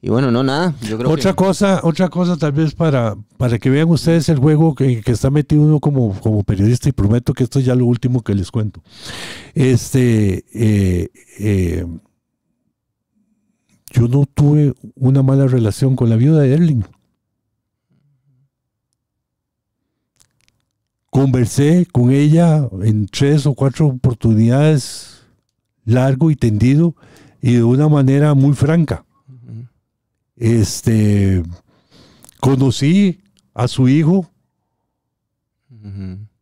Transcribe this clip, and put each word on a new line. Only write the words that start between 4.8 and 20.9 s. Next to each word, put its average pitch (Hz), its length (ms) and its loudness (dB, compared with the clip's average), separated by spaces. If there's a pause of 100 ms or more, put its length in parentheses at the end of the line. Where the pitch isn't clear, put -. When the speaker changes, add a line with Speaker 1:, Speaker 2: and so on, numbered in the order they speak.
Speaker 2:
que 127 100 -4
está 135 200 0
metido 151 320 2
uno 151 160 2
como, 123 400 -2
como 107 240 -2
periodista, 104 460 0
y - 20 -2
prometo 117 420 0
que 131 120 -2
esto - 140 -4
es 131 60 -2
ya 127 80 0
lo 123 120 2
último 123 360 -2
que 101 140 -4
les 98 160 -4
cuento. 107 300 -6 (720)
Este, 120 880 0 (100)
eh, 98 560 0 (300)
eh, 90 460 -2 (2000)
yo 117 160 0
no 139 240 0
tuve 143 420 2 (220)
una 135 280 0
mala 135 240 2
relación 127 480 0
con 120 140 0
la 113 60 2
viuda 147 260 2
de 135 120 2
Erling. 151 300 0 (4000)